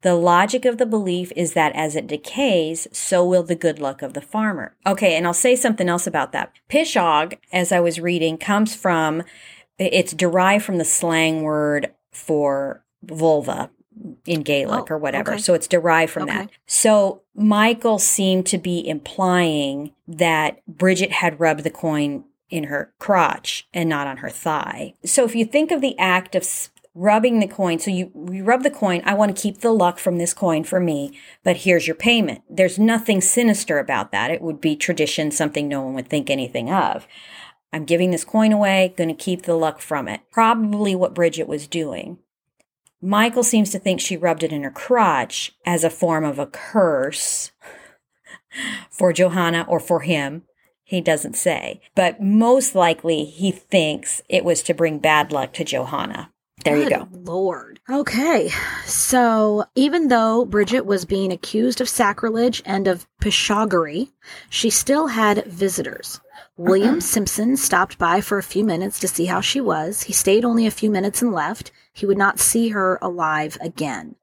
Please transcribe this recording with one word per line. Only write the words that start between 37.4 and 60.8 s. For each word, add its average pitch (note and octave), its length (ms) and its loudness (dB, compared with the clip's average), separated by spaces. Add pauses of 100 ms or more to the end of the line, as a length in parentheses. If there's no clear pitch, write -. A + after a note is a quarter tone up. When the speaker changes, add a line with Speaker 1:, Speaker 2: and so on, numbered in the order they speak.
Speaker 1:
"I'm D#3 140 -8
giving F3 240 2
this E3 140 -2
coin A3 280 2
away, F#3+ 460 2
gonna D#3+ 160 -2
keep F3+ 280 -6
the E3+ 140 0
luck D#3 240 -2
from C#3 260 -6
it." - 140 -8 (100)
Probably G#3+ 640 2
what F#3 200 0
Bridget E3 340 0
was D3 180 -8
doing. D#3+ 520 -8 (840)
Michael A3 420 2
seems G#3+ 280 4
to F#3+ 80 -6
think F#3 200 0
she F3+ 200 -4
rubbed E3 240 0
it D#3 100 -2
in D3 100 -4
her C#3 80 -6
crotch D#3+ 840 0 (120)
as F3 200 0
a E3 60 4
form D#3+ 340 0
of C#3+ 140 -4
a C#3 80 -4
curse - 1040 -2 (1400)
for F3+ 220 2
Johanna E3+ 560 2
or E3+ 120 0
for E3+ 200 0
him. D3 420 -2 (420)
He F#3 160 -4
doesn't D#3+ 360 -2
say. - 440 -4 (140)
But F3+ 260 2
most A3+ 540 4
likely, E3 500 2
he F3 260 -2
thinks - 800 -2
it - 160 0
was E3 200 2
to E3+ 100 0
bring D#3 240 0
bad D3+ 340 2
luck C3 220 -4
to E3+ 100 -6
Johanna. C3 680 -6 (340)
There D4 120 4
you D4 120 2
Speaker 2:
Good - 40 2
Speaker 1:
go. - 160 -2 (240)
Speaker 2:
Lord. F#3 480 -4 (100)
Okay. C4+ 600 0 (340)
So A3 800 2 (100)
even D4 340 2
though A3+ 360 4
Bridget G#3 420 0